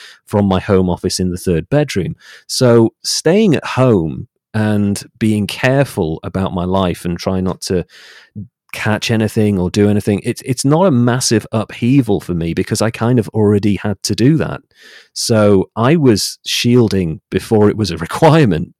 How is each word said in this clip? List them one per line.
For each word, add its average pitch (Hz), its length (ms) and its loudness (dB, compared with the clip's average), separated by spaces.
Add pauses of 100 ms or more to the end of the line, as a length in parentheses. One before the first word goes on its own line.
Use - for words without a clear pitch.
(240)
from 104 220 0
my 95 160 2
home 95 280 2
office 87 300 -4
in 92 120 -2
the 87 60 -6
third 82 320 -2
bedroom. 117 460 -2 (320)
So 117 460 4 (100)
staying 185 520 2
at - 100 -6
home 101 640 0 (240)
and 104 500 0 (160)
being 107 280 0
careful 123 760 -2
about 92 300 -4
my 90 100 -4
life 92 400 -2
and 85 160 -6
trying 95 240 -2
not 92 200 -4
to 87 220 -2 (880)
catch - 380 -4
anything 107 480 0
or 90 100 -2
do 104 200 2
anything, 104 340 0
it's, 117 200 -6
it's - 200 -6
not 156 220 2
a 185 60 2
massive 120 600 0
upheaval 113 680 0
for 87 120 -8
me 82 200 -4
because 92 280 -2
I 107 80 0
kind 117 300 0
of 104 140 -2
already 104 420 2
had 104 280 -6
to 101 120 -4
do 143 220 2
that. - 240 -6 (500)
So 104 640 2
I 131 220 2
was 123 480 0
shielding 101 760 0 (100)
before 104 400 2
it - 60 -2
was 98 160 -4
a 80 60 -6
<laughs> 82 80 -6
requirement. 135 760 2